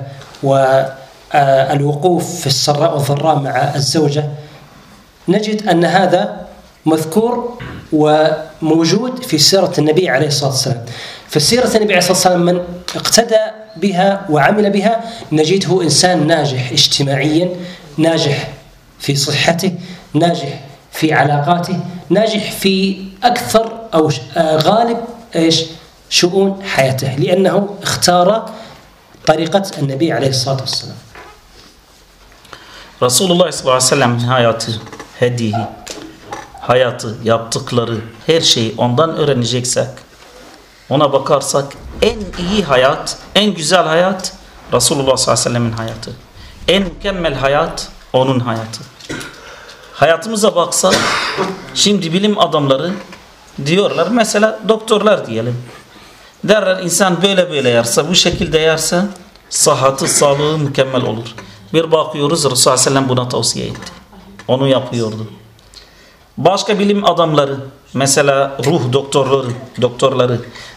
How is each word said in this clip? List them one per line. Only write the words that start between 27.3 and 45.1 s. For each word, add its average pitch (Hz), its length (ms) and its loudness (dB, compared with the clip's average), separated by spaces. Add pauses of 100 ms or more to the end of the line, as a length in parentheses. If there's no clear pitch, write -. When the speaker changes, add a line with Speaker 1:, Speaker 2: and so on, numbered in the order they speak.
Speaker 1:
اختار 180 420 2 (1000)
طريقة 165 360 0 (140)
النبي 139 360 0
عليه 135 200 0
الصلاة 135 300 -2
والسلام. - 340 -8 (2000)
Speaker 2:
Resulullah 175 500 2
sallallahu 131 240 0
aleyhi 127 160 0
ve 151 40 4
sellem'in 120 220 2
hayatı, 120 540 0 (460)
hediyi, 120 360 0 (1080)
hayatı, 120 640 0
yaptıkları, 113 760 -2 (280)
her 160 140 4
şeyi 113 380 0
ondan 135 380 0
öğreneceksek, 123 720 0 (1040)
ona 139 220 2
bakarsak 139 520 0 (380)
en 220 160 2 (260)
iyi 196 200 0
hayat, 139 520 0 (180)
en 202 200 2
güzel 165 300 2
hayat 180 480 0 (400)
Resulullah 131 440 2